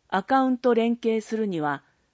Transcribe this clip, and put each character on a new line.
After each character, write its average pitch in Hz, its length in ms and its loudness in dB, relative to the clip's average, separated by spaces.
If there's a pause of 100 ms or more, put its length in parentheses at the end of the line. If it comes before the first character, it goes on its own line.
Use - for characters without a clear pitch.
ア 190 140 -2
カ 269 200 2
ウ 262 80 2
ン 254 80 -2
ト 240 160 2
連 233 220 0
携 220 240 -2
す 220 160 -6
る 220 100 -2
に 175 140 -4
は、 147 220 -4 (320)